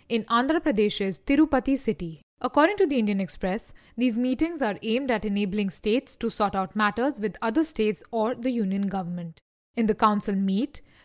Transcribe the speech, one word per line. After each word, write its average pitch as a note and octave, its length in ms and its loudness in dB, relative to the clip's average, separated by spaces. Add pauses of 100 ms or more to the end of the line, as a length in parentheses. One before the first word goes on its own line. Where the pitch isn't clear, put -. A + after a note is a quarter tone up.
in A3+ 160 -2
Andhra C4+ 360 2
Pradesh's G#3 580 0
Tirupati C#4 600 2
city. E3 420 -6 (200)
According D#4 380 2
to F#4+ 80 4
the C#4 120 0
Indian G#3 220 0
Express, F#3+ 520 -4 (240)
these A#3 220 2
meetings C4+ 420 0
are G#3 220 0
aimed B3 280 -2
at G#3+ 140 0
enabling G3+ 460 0
states A3+ 460 0
to A#3 120 -2
sort G3+ 260 0
out F#3+ 220 -4
matters A3 420 0
with F3+ 220 -4
other A#3 240 2
states G#3+ 460 -2
or A3+ 240 0
the A#3 160 -2
union G3+ 380 0
government. F3 500 -6 (380)
In A3+ 100 2
the G#3 80 4
council G#3 400 2
meet, G3 480 0 (220)